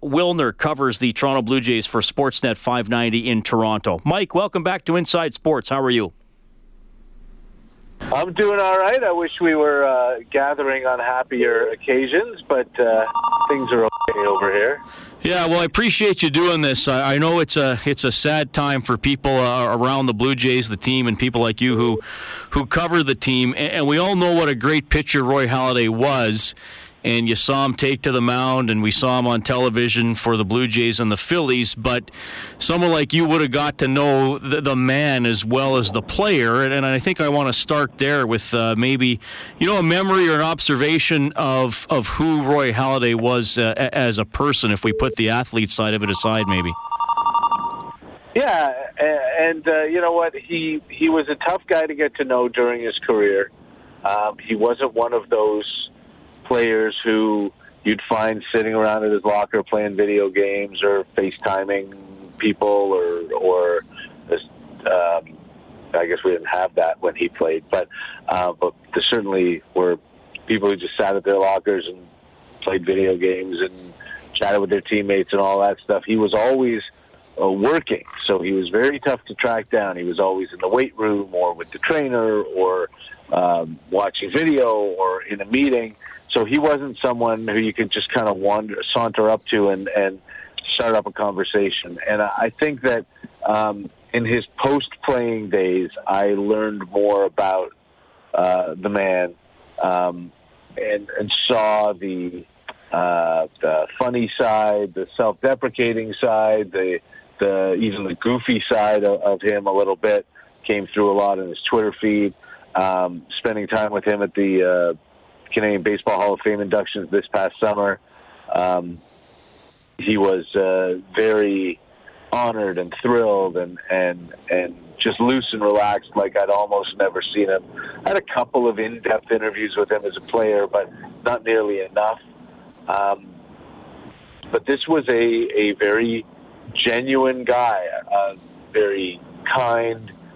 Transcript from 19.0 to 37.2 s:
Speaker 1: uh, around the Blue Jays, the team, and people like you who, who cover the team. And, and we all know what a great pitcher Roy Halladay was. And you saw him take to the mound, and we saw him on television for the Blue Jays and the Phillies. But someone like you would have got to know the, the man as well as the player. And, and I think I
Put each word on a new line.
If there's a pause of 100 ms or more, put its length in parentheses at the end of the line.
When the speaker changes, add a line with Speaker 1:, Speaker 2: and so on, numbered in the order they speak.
Speaker 1:
uh,
around
the
Blue
Jays,
the
team,
and
people
like
you
who, (480)
who
cover
the
team.
And,
and
we
all
know
what
a
great
pitcher
Roy
Halladay
was. (500)
And
you
saw
him
take
to
the
mound,
and
we
saw
him
on
television
for
the
Blue
Jays
and
the
Phillies.
But (500)
someone
like
you
would
have
got
to
know
the,
the
man
as
well
as
the
player.
And,
and
I
think
I